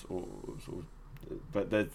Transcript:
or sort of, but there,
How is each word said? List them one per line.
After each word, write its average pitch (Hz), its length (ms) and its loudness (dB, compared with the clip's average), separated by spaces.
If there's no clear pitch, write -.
or 92 180 -2
sort - 140 -4
of, 85 60 -4
but 101 180 4
there, 107 240 8